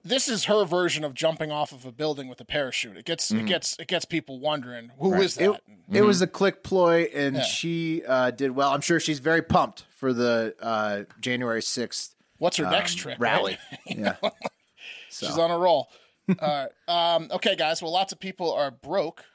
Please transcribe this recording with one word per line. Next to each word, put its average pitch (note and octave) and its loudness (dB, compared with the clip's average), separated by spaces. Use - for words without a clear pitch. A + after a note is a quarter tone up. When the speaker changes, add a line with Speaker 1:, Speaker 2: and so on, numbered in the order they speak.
Speaker 1:
This A#3+ 0
is A3+ -2
her G#3 4
version E3+ 0
of C#3+ -6
jumping D#3+ -2
off D3 -4
of B2+ -18
a B2+ -14
building C#3 -4
with B2 -18
a A2+ -20
parachute. B2+ -4
It - -16
gets, E3 -2
it G#3+ 2
Speaker 2:
Mm-hmm. A3+ -2
Speaker 1:
gets, - -2
it E3 -14
gets F3 -2
people C#3+ -6
wondering, B2 -4
"Who F#3 2
Speaker 2:
Right. F#3+ 4
Speaker 1:
is - 0
Speaker 3:
It, G3 4
Speaker 1:
that?" - -2
Speaker 3:
it G3+ 6
was G#3 6
Speaker 2:
Mm-hmm. F3+ 4
Speaker 3:
a F3+ 4
click - 0
ploy, E3+ 4
and C#3 0
Speaker 1:
Yeah. C3+ 0
Speaker 3:
she, E3 -2
uh, B2+ 4
did C3 0
well. C#3 2
I'm C#3+ 0
sure E3 2
she's D3 -2
very D#3+ 2
pumped D3+ 2
for C3 -2
the, A#2 2
uh, G#2+ -2
January A#2+ -2
sixth, - -4
Speaker 1:
What's E3+ 0
her D3+ -2
next F3 0
Speaker 3:
um, F3 -8
Speaker 1:
trick, B2 -10
Speaker 3:
rally. G2 0
Speaker 1:
right? - -8
<laughs> - -
Speaker 3:
Yeah. G2+ -2
Speaker 1:
She's - -6
Speaker 3:
So. E3 2
Speaker 1:
on E3+ 2
a E3+ 0
roll. E3+ 2
Speaker 3:
<laughs> F3+ 2
Speaker 1:
All D3 -2
right. E3+ 2
Um, D#3+ -2
okay, F#3+ 0
guys. D#3+ 0
Well, D#3+ -6
lots F#3+ 0
of - -20
people F#3 -4
are C#3 0
broke, D#3 -4